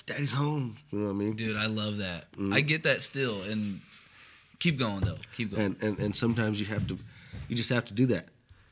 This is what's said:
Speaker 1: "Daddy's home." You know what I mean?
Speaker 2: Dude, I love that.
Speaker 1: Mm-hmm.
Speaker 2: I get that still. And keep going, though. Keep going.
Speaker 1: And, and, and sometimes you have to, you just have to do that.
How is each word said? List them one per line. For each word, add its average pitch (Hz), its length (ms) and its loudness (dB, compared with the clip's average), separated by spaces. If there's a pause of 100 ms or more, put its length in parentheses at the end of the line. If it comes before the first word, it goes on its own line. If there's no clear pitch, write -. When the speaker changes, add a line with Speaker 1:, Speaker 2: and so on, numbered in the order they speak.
Speaker 1:
"Daddy's 143 260 -2
home." 139 440 0 (140)
You 101 100 -2
know 104 60 0
what 101 60 -2
I - 20 -2
mean? 104 220 0
Speaker 2:
Dude, 110 200 -2
I 107 100 0
love 107 320 -2
that. 90 340 -6
Speaker 1:
Mm-hmm. 98 200 0
Speaker 2:
I 131 80 6
get 151 240 2
that 143 180 2
still. 120 400 -2
And 104 380 -4 (800)
keep 170 180 4
going, 104 220 0
though. 92 180 0 (180)
Keep 107 180 -2
going. 107 120 4
Speaker 1:
And, 92 160 -2
and, 104 180 2
and 104 160 0
sometimes 110 420 2
you 104 80 -2
have 104 220 -2
to, 95 100 -4 (500)
you 117 80 -4
just 117 140 0
have 120 160 2
to 98 80 -12
do 127 120 4
that. 95 200 2 (460)